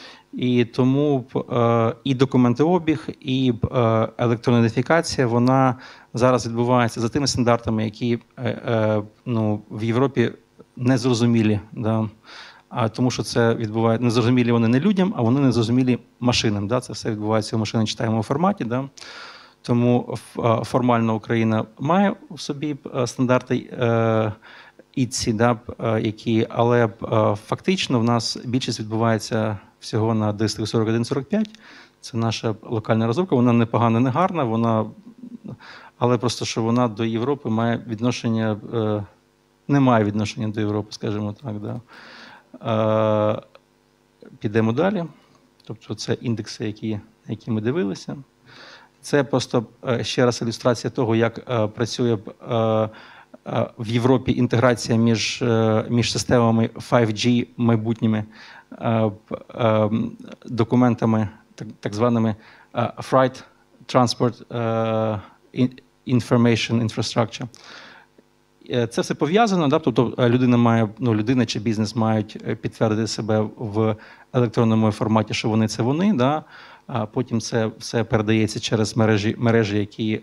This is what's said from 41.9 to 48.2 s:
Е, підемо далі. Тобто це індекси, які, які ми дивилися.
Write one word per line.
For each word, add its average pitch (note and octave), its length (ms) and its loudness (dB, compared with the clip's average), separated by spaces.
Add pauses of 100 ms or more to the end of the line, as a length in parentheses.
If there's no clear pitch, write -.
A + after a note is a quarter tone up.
Е, - 80 -8 (960)
підемо A2 340 0
далі. E3+ 320 0 (600)
Тобто - 300 -14
це A2+ 180 -6
індекси, A2+ 540 -6
які, G#2+ 340 -6 (280)
які A2+ 220 -8
ми A2 100 0
дивилися. E3 560 -4 (840)